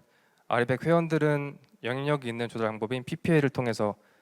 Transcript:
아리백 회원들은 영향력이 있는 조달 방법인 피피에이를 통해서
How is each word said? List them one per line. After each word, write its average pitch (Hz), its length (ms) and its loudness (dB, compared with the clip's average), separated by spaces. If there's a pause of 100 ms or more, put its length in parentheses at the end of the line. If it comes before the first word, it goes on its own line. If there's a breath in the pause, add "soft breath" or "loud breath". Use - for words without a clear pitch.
(480 soft breath)
아리백 120 360 0
회원들은 151 760 2 (240)
영향력이 139 440 -2
있는 117 220 -4
조달 113 200 -2
방법인 110 360 -4
피피에이를 156 460 2
통해서 110 440 0 (280 soft breath)